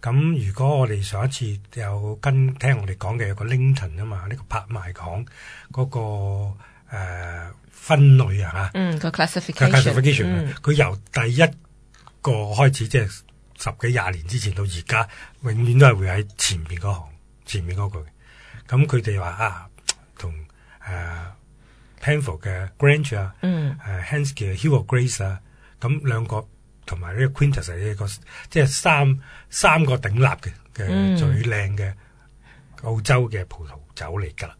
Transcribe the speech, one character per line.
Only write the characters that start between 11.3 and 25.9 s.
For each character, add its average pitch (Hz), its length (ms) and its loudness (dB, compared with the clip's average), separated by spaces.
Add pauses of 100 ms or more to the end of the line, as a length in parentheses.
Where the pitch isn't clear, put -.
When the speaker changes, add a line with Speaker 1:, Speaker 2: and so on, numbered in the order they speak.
Speaker 1:
一 165 100 6 (760)
個 135 120 0
開 113 440 2
始， 110 120 -4
即 135 100 0
係 110 80 0
十 - 640 -12 (100)
幾 120 120 -2
廿 92 200 -2
年 82 140 -8
之 117 140 -4
前 98 140 -4
到 98 100 -4
而 85 240 -6
家， 110 200 0 (340)
永 120 100 -2
遠 120 260 2
都 139 80 10
係 123 80 6
會 95 140 -2
喺 101 180 -2 (100)
前 - 220 -2 (100)
面 85 120 -8
嗰 101 120 -4
行， 85 160 -8 (380)
前 98 160 -6
面 87 160 -6
嗰 101 100 -2
個 98 120 -10
嘅。 73 40 -14 (640)
噉 135 200 4
佢 135 140 0
哋 101 200 -2
話 87 80 -6
啊， 90 400 -6 (500)
同， 82 160 -8 (500)
誒， 90 1400 -8
Penfolds 104 200 -6
嘅 95 360 -6
Grange 143 420 2
啊， 95 140 -6 (100)
Speaker 2:
嗯。 156 340 -2 (100)
Speaker 1:
誒， 95 180 -6
Henschke 143 300 -4 (180)
嘅 95 60 -4
Hill 139 160 2
of 127 120 2
Grace 123 380 0
啊， 95 160 -4 (400)
噉 143 260 -2